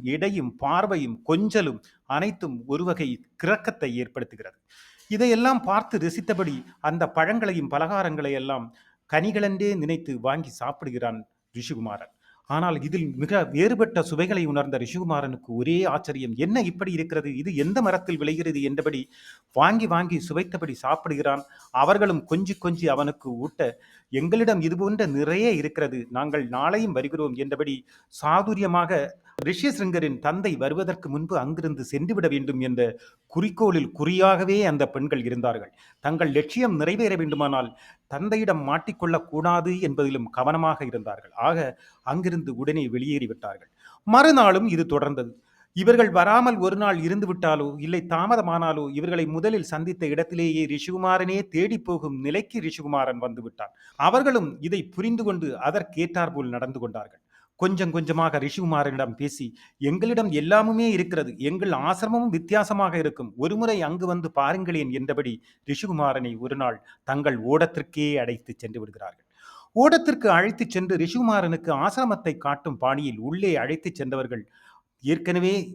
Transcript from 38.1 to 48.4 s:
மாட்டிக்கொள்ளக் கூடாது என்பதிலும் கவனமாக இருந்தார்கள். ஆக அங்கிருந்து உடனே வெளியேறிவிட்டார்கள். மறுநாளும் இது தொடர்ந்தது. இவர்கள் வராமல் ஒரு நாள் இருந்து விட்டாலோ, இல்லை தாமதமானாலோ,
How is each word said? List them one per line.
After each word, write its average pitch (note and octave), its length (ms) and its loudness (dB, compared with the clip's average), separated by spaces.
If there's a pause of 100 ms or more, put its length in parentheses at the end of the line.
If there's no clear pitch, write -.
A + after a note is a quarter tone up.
மாட்டிக்கொள்ளக் E3 640 -2
கூடாது E3+ 500 2
என்பதிலும் C#3 500 0
கவனமாக D3+ 560 0
இருந்தார்கள். A2+ 520 -10
ஆக D3 200 2 (460)
அங்கிருந்து E3+ 520 -4
உடனே C#3+ 320 -2
வெளியேறிவிட்டார்கள். B2 840 -6 (360)
மறுநாளும் A#3 600 8
இது E3 160 2
தொடர்ந்தது. C#3+ 480 0 (420)
இவர்கள் A3 340 6
வராமல் G#3 480 6
ஒரு F#3 180 2
நாள் G3+ 260 2
இருந்து G3 260 0
விட்டாலோ, D#3+ 400 0 (100)
இல்லை E3 240 -4
தாமதமானாலோ, E3+ 800 0 (100)